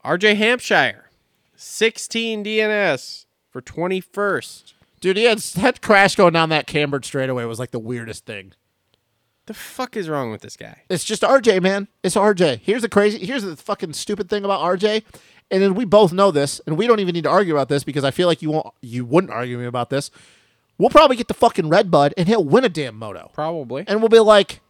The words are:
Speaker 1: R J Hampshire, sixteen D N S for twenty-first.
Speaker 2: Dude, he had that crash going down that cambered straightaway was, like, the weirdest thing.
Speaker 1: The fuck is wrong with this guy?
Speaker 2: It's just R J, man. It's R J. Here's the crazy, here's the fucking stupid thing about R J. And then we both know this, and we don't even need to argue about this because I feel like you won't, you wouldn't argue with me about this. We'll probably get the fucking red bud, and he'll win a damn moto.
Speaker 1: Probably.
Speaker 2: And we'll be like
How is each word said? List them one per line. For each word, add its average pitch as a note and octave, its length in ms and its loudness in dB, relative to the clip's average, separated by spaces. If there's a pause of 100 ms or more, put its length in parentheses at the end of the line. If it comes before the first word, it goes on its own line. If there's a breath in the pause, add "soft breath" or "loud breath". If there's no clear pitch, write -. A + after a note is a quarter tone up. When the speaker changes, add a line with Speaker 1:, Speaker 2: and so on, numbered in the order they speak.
Speaker 1:
R D3+ 140 -2
J G#3 160 2
Hampshire, G#3 760 0 (460)
sixteen A3+ 840 -6
D G#3+ 180 -4
N G#3+ 100 0
S G3 560 -4 (240)
for C3 120 -14
twenty-first. F#3 1120 -6 (260)
Speaker 2:
Dude, F#3+ 160 0
he A3 80 2
had A3 140 2
that - 420 -2
crash G3 340 4
going F3 200 4
down E3 160 2
that D3+ 160 0
cambered C#3+ 400 -4
straightaway C3 400 -4
was, A2+ 120 -8
like, B2 120 -8
the B2+ 80 -8
weirdest A2+ 480 -10
thing. G2 260 -16 (960)
Speaker 1:
The A3 80 -16
fuck - 420 -12
is F3 140 -6
wrong C#3 200 -4
with G#2 120 -12
this - 160 -20
guy? - 320 -20
Speaker 2:
It's F3+ 140 -4
just - 200 -4
R C4 160 6
J, G#3 200 2
man. G3 280 -2 (140)
It's F#3 160 -2
R G#3 160 4
J. D#3+ 280 0
Here's A3 200 -2
the A3+ 60 -4
crazy, G#3 360 2
here's A#3+ 180 -6
the F3+ 140 -10
fucking F#3+ 380 -8
stupid G3+ 340 -6
thing G3+ 160 -4
about G3 160 0
R F3 160 0
J. G#3+ 260 0 (480 soft breath)
And F#3+ 120 2
then G3 120 4
we A#3+ 100 -2
both G3 280 6
know G3 180 4
this, C#3+ 360 -2
and D#3 120 -4
we G#3+ 80 0
don't A3+ 140 4
even F3+ 140 -2
need E3+ 100 -4
to C#3+ 60 0
argue F3+ 240 2
about C3+ 140 0
this C#3 140 -2
because C#3 220 -6
I C3+ 80 0
feel F3+ 160 0
like E3 120 0
you D#3 120 -6
won't, D#3 160 -4 (140)
you A#2+ 220 -8
wouldn't C3+ 280 0
argue B2 240 -6
with A#2+ 80 -8
me A#2+ 40 -8
about A#2+ 220 -4
this. C#3 200 -4 (680 soft breath)
We'll G#3+ 120 4
probably D4 260 6
get A#3 120 -8
the - 60 -6
fucking G3 340 0
red F#3 220 2
bud, D3 260 2
and F3 120 -2
he'll G#3+ 160 2
win F#3 200 4
a A#3+ 40 0
damn D3 280 -8
moto. G2+ 380 -14
Speaker 1:
Probably. D3+ 540 -8
Speaker 2:
And G#3+ 120 -2
we'll A3+ 80 2
be A3+ 120 8
like G#3 500 4